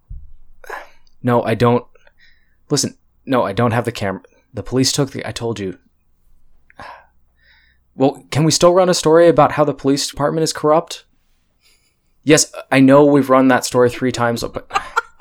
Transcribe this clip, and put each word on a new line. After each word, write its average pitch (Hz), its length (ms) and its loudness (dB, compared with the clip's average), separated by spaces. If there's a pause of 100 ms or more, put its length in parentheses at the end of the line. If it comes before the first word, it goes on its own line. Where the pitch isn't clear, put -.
(1200)
no, 120 200 -2
I 113 120 -4
don't, 120 320 0 (840)
listen, - 260 -4 (300)
no, 127 180 -2
I 98 100 -6
don't 117 180 -2
have 117 140 -2
the 113 60 -6
camera. 95 300 -8 (320)
The 101 80 -10
police 131 280 -2
took 139 220 -4
the, - 140 -12
I 107 60 -10
told 117 280 -10
you." 95 180 -10 (2250)
"Well, 135 360 -2
can 147 140 0
we 160 60 2
still 175 220 4
run 180 160 4
a 180 60 0
story 165 340 4
about 143 240 4
how 151 120 0
the 143 100 -2
police 139 340 -2
department 156 360 -4
is 151 80 -4
corrupt?" 156 520 -2 (1160)
"Yes, 151 300 2 (180)
I 131 100 2
know 139 240 6
we've 139 260 2
run 131 180 4
that 123 160 2
story 123 260 2
three 123 220 -6
times, 120 300 -4
but" - 280 -12
<laughs> - 100 -6 (400)